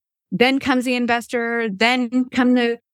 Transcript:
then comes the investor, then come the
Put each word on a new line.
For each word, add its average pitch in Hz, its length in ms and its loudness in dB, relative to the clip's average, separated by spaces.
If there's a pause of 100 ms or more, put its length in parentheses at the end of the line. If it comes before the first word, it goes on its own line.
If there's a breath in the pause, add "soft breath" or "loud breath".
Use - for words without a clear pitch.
(320)
then 254 260 2
comes 254 260 0
the 254 100 0
investor, 233 800 -2
then 247 580 0
come 247 240 2
the 233 240 0 (160)